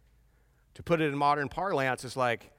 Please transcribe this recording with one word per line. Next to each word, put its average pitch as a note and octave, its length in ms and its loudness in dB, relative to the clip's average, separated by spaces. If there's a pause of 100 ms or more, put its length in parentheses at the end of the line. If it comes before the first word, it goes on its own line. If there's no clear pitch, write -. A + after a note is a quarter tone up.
(840)
put E3 160 2
it D3+ 120 0
in C#3 40 -4
modern C#3+ 320 2
parlance, C#3 560 -2
it's A#2+ 120 -10
like, A#2+ 420 0